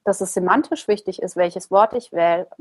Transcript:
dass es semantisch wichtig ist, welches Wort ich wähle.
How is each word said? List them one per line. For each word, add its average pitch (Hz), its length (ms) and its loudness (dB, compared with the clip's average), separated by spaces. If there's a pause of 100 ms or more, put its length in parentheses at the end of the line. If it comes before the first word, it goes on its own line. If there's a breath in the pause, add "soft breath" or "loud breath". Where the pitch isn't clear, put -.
dass 196 160 0
es 185 140 -6
semantisch 202 540 0
wichtig 202 340 -4
ist, 185 140 -8
welches 180 340 -2
Wort 208 220 4
ich 247 200 -8
wähle. 170 360 0 (120)